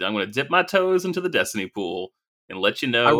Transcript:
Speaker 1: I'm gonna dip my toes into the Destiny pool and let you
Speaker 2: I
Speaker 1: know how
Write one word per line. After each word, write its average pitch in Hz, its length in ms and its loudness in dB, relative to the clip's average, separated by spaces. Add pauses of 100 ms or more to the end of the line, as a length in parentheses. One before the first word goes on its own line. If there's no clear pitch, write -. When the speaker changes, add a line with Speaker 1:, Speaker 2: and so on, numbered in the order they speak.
Speaker 1:
I'm 95 120 -2
gonna 101 140 -2
dip 135 240 -4
my 175 120 4
toes 185 420 2
into 180 160 -4
the 180 80 -2
Destiny 101 380 -2
pool 92 460 -6 (360)
and 95 100 -10
let 101 240 0
you 139 60 -2
Speaker 2:
I - 40 0
Speaker 1:
know 120 140 2
how 117 140 6